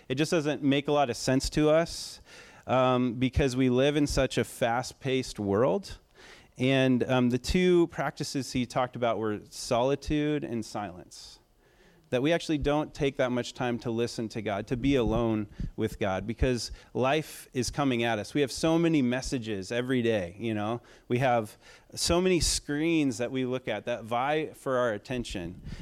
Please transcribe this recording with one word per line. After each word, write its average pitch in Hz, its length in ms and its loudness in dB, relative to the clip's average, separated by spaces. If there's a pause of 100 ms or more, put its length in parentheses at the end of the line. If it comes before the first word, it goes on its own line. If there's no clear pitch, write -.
it 131 60 -2
just 151 160 0
doesn't 151 300 0
make 143 280 2
a - 20 0
lot 143 180 4
of 113 60 -4
sense - 360 0
to 151 180 4
us, - 500 0 (480)
um, 127 460 2
because 127 420 0
we 131 140 4
live 135 260 4
in 147 120 2
such 135 300 0
a 120 60 4
fast-paced 127 960 -2
world. 120 600 2 (580)
And, 131 520 4
um, 127 200 4
the 123 100 0
two 180 480 4
practices 143 640 -6
he 127 140 -2
talked 127 320 -2
about 117 220 2
were 107 200 -2 (100)
solitude 147 960 0
and 113 220 -4
silence. - 760 -12 (680)
That 123 120 0
we 151 100 2
actually 165 280 0
don't 143 340 0
take 139 240 -2
that 127 140 2
much 120 240 -2
time 120 240 -2
to 120 100 -6
listen 117 400 -2
to 113 140 -8
God, 104 240 -4
to 135 100 -4
be 135 200 2
alone 110 500 0 (280)
with 110 220 -4
God, 95 300 -2
because 120 420 -2 (240)
life 139 600 -2
is 127 180 -2
coming 131 320 0
at 113 160 0
us. - 160 -8
We 147 60 2
have 135 100 0
so 160 260 2
many 165 240 2
messages 120 720 -2
every 123 320 0
day, 98 340 0
you 110 160 -4
know. 107 280 -2 (260)
We 123 100 2
have 120 400 2 (380)
so 175 260 2
many 185 180 4
screens 147 800 0
that 117 140 -2
we 131 140 -2
look 127 220 -4
at 104 180 -4
that 117 180 -4
vie 135 500 -2
for 131 240 -2
our 123 140 2
attention, 104 680 -6 (220)